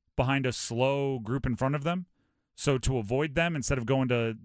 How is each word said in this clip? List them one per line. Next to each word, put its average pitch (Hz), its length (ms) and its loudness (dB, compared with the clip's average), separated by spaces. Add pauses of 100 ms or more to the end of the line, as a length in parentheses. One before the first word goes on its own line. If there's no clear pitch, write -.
(160)
behind 135 320 2
a 123 40 0
slow 135 680 0
group 117 260 -4
in 127 100 0
front 135 200 0
of 143 80 -4
them. 175 240 -2 (480)
So 135 240 2
to 131 180 0
avoid 127 380 -2
them, 165 200 0
instead 139 220 0
of 120 80 -2
going 131 220 2
to 117 380 0